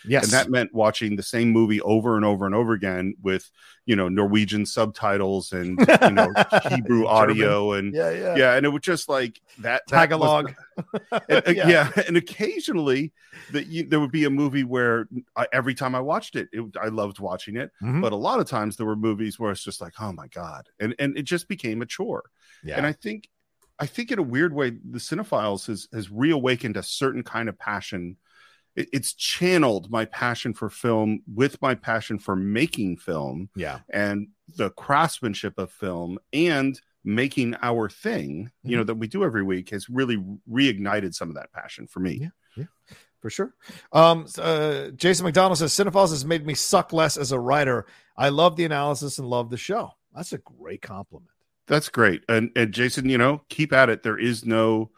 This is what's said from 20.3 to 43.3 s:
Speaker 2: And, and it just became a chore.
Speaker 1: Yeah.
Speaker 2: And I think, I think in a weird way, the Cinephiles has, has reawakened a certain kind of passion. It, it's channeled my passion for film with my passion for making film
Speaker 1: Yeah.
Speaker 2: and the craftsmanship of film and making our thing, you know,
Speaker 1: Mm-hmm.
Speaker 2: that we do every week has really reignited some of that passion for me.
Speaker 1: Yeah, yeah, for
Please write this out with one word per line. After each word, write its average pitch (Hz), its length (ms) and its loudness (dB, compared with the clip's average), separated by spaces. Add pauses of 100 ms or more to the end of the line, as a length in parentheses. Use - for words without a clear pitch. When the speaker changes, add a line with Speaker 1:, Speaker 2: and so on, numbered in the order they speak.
Speaker 2:
And, 110 220 -4
and 139 180 -2
it 151 40 -6
just 170 260 -6
became 113 340 -6
a 127 40 -8
chore. - 440 -8 (320)
Speaker 1:
Yeah. 147 140 -10
Speaker 2:
And 139 100 0
I 151 60 -2
think, 214 360 -10 (500)
I 143 80 -4
think 233 260 -8
in 220 60 -2
a 185 40 0
weird 143 320 0
way, 135 160 0
the 120 280 -12
Cinephiles 113 680 -4
has, 101 260 -8
has 104 180 -10
reawakened 123 640 0
a 95 60 -4
certain 123 420 -4
kind 113 240 -6
of 98 100 -10
passion. 95 580 -8 (600)
It, - 160 -4
it's 135 220 -4
channeled 135 760 0
my 113 140 -2
passion 120 500 -4
for 104 160 -8
film 110 560 0
with 127 340 0
my 131 140 0
passion 110 460 -4
for 98 160 -2
making 101 600 -2
film 80 580 -6
Speaker 1:
Yeah. 73 240 -8 (120)
Speaker 2:
and 101 360 -4 (280)
the 101 140 -2
craftsmanship 127 880 -2
of 92 140 -6
film 90 460 -8 (140)
and 139 480 0 (240)
making 120 580 0
our 117 260 0
thing, 101 640 -6 (120)
you 123 140 -2
know, 117 60 2
Speaker 1:
Mm-hmm. 107 60 -4
Speaker 2:
that 113 80 -4
we 113 120 -6
do 107 160 -2
every 113 180 0
week 92 280 -4
has 98 180 -10
really 120 340 -2 (280)
reignited 101 640 -2
some 87 140 -10
of 78 80 -12
that - 160 -16
passion - 340 -16
for - 140 -12
me. 90 200 -4
Speaker 1:
Yeah, 156 80 -8 (280)
yeah, - 380 -16 (260)
for 110 100 -10